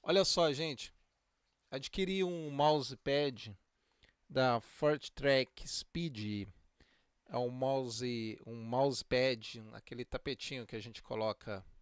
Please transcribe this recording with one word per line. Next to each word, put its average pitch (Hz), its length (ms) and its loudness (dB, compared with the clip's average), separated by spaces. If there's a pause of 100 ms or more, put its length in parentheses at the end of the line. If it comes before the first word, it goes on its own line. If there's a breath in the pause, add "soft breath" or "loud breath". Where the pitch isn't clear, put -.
Olha 185 200 6
só, 160 300 4
gente. 147 400 -6 (760)
Adquiri 185 520 -2
um 165 280 -4
mousepad 139 1040 2 (720 soft breath)
da 127 320 2
Fortrack - 1040 0
Speed. 107 800 -6 (800 soft breath)
É 165 100 -10
um 123 140 0
mouse, 123 960 -2
um 113 100 -12
mousepad, 123 1040 0
um, 110 140 -18
aquele 120 320 -12
tapetinho 131 600 -8
que - 80 -12
a 110 40 -6
gente 113 220 -14
coloca 110 640 -4 (160)